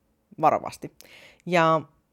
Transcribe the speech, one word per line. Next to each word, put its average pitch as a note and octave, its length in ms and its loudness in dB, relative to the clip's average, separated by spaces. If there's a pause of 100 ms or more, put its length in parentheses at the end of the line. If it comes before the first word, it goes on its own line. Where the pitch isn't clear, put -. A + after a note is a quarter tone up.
(420)
varovasti. - 520 -2 (520)
Ja E3 360 2 (320)